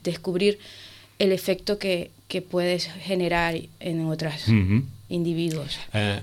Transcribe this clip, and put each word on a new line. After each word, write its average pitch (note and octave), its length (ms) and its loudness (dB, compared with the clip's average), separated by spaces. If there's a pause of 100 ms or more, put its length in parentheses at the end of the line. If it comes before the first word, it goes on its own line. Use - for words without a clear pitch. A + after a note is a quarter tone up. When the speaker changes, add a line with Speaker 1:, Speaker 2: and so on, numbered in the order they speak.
Speaker 1:
descubrir F#3 540 2 (600)
el G3 140 4
efecto F#3+ 460 0
que, F3 320 -2 (180)
que F#3 140 -4
puedes F3+ 440 0 (160)
generar E3+ 520 2 (260)
en E3 260 -2
otros D#3 280 -2 (140)
Speaker 2:
Ujú. G#2+ 360 4 (240)
Speaker 1:
individuos. E3 680 -2 (180)
Speaker 2:
Eh, G#2 280 2